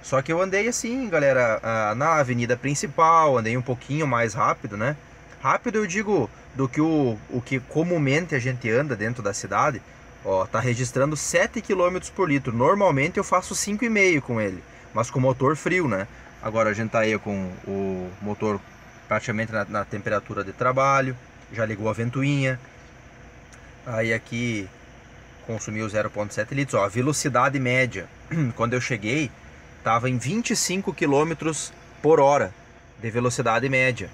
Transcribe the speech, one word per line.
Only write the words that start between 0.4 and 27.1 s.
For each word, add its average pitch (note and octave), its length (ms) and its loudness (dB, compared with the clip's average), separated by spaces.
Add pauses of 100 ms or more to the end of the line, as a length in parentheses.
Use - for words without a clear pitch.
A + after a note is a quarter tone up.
andei F#3+ 260 0
assim, A#3+ 420 -4
galera, C3 540 4
ah, A2 320 0
na D#3 200 2
avenida B2 400 2
principal, D3 800 4
andei A2+ 200 0
um B2+ 40 -2
pouquinho C3+ 440 -4
mais A#2 280 0
rápido, A2 440 -2
né? B2+ 180 -2 (460)
Rápido G3 360 0
eu G#3+ 100 0
digo F#3+ 420 0 (260)
do C3+ 140 0
que C#3+ 100 -4
o, D3+ 380 2 (120)
o B2+ 120 -4
que C3 180 -4
comumente D#3 760 0
a C3 40 2
gente B2 300 -4
anda C3 260 2
dentro A2 280 -4
da G2 100 -2
cidade. A#2 480 -2 (440)
Ó, F#2+ 200 0
tá - 140 -4
registrando B2+ 560 0
sete G3 460 0
quilômetros F3+ 480 0
por F#3 200 -2
litro. C3+ 260 0
Normalmente D#3+ 600 2
eu G3+ 60 0
faço F#3 320 0
cinco G#3 300 -2
e A#3 40 0
meio F#3 320 4
com A#2 200 -2
ele, F#2 220 -4 (300)
mas A2 160 0
com C#3 100 -2
motor C3 360 4
frio, F3 320 0
né? G2+ 200 -2 (340)
Agora A2 280 2
a G#2 40 0
gente A2 160 -2
tá A#2 100 0
aí A2 180 2
com G2 320 -4 (180)
o F#2+ 420 -4 (120)
motor G#2 380 -2 (480)
praticamente A2 440 -2
na, G#2+ 140 -2
na G2+ 200 -6
temperatura G#2 580 -4
de G2 100 -10
trabalho. C3 640 2 (380)
Já A2 120 -2
ligou A2 240 -4
a G#2 40 -2
ventoinha. C3 680 0 (1300)
Aí A2+ 280 -2
aqui A2+ 540 -4 (800)
consumiu A2 420 -6
zero G#2 220 -2
ponto G#2 240 -6
sete A2 200 -4
litros. C3+ 280 0
Ó, - 20 4
a G2+ 60 0
velocidade C3 720 0